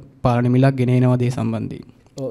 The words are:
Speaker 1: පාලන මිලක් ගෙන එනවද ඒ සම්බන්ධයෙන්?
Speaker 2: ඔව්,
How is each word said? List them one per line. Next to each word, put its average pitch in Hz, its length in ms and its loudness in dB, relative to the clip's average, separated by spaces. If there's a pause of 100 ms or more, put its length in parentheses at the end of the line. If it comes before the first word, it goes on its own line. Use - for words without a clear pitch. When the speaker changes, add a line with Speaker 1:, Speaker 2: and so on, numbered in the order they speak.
(220)
Speaker 1:
පාලන 123 280 2
මිලක් 131 260 4
ගෙන 127 200 0
එනවද 123 260 2
ඒ 123 80 0
සම්බන්ධයෙන්? 113 540 -6 (360)
Speaker 2:
ඔව්, 131 100 -8